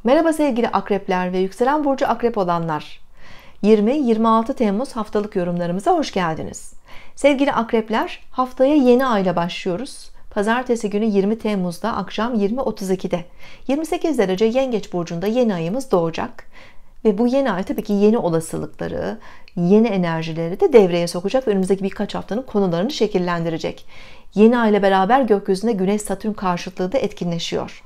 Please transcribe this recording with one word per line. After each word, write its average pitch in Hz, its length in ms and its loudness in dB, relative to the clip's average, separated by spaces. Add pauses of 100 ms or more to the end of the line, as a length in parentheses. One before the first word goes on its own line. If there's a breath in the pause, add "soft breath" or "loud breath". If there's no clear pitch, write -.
Merhaba 311 280 4
sevgili 254 360 0
akrepler 190 640 -2
ve 185 60 -2
yükselen 254 460 0
burcu 277 240 0
akrep 233 300 0
olanlar. 170 640 -2 (640 loud breath)
Yirmi 214 340 6
yirmi 233 320 2
altı 226 260 2
Temmuz 220 420 -2
haftalık 208 400 -4
yorumlarımıza 175 560 -2
hoş 320 200 0
geldiniz. 160 600 -4 (440 loud breath)
Sevgili 277 360 4
akrepler, 226 680 -2 (100)
haftaya 262 440 2
yeni 254 320 6
ayla 190 300 2
başlıyoruz. 180 760 -4 (200 soft breath)
Pazartesi 226 600 0
günü 208 140 0
yirmi 208 340 2
Temmuz'da 202 580 -4
akşam 214 380 -4
yirmi 214 260 0
otuz 196 300 -4
ikide 180 340 -2 (440 loud breath)
yirmi 302 180 0
sekiz 339 320 -2
derece 190 260 2
Yengeç 240 480 0
burcunda 175 340 -4
yeni 220 280 2
ayımız 175 360 -4
doğacak. 175 560 -2 (580 soft breath)
Ve 202 140 4
bu 240 80 2
yeni 262 260 2
ay 180 100 -2
tabii 202 200 -6
ki 202 100 -4
yeni 208 260 4
olasılıkları, 165 1000 -4 (380 loud breath)
yeni 202 320 6
enerjileri 165 720 -2
de 381 120 4
devreye 175 340 6
sokacak 196 420 -2
ve - 20 0
önümüzdeki 190 340 0
birkaç 196 300 -4
haftanın 185 280 -4
konularını 196 480 0
şekillendirecek. 175 960 -2 (480 loud breath)
Yeni 226 240 6
ay 226 120 2
ile 208 120 2
beraber 196 380 4
gökyüzünde 208 520 0
Güneş 202 300 0
Satürn 208 300 -6
karşıtlığı 185 600 -4
da 262 60 0
etkinleşiyor. 170 880 -4